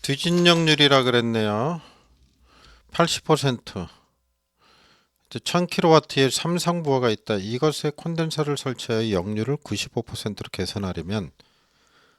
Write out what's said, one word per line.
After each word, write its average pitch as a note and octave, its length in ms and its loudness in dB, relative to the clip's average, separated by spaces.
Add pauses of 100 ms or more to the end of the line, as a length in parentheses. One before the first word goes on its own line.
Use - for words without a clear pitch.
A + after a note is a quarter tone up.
뒤진 F3 400 0
역률이라 D3 560 6
그랬네요. A#2 760 0 (1120)
팔십 - 320 -2
퍼센트. C3 640 -2 (1400)
이제 - 140 -12
천 F3 260 -2
킬로와트의 D#3 640 4
삼성부하가 E3 800 0
있다. G#2+ 240 -4
이것에 B2 560 -2
콘덴서를 D#3+ 680 -4
설치하여 A2+ 540 -4
역률을 G#2+ 460 -2
구십오 - 460 -6
퍼센트로 - 500 -10
개선하려면 F#2+ 800 -6 (880)